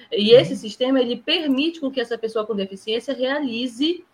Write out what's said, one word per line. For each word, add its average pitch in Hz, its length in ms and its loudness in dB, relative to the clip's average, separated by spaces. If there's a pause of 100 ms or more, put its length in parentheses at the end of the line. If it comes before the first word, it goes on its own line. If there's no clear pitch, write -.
(120)
E 208 200 4
esse 240 240 8
sistema, 254 440 -2
ele 240 160 0
permite 311 640 -2
com 262 120 -4
que 262 100 -4
essa 226 160 -4
pessoa 220 280 -4
com 220 100 -4
deficiência 202 580 -6
realize 262 880 -4 (100)